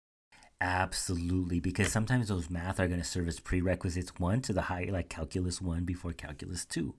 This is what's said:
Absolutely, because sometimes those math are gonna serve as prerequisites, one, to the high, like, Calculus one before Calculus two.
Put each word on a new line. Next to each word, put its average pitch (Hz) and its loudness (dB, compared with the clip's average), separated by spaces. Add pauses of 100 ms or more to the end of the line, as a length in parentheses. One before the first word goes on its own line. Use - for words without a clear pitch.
(640)
Absolutely, 90 2
because 92 2
sometimes 110 2
those 87 0
math 90 -2
are 92 4
gonna 87 0
serve 87 0
as 82 -2
prerequisites, 90 0
one, 95 2
to 107 -2
the 90 2
high, 92 -2
like, 90 -2
Calculus 90 -2
one 87 0
before 85 -4
Calculus 85 -8
two. - -4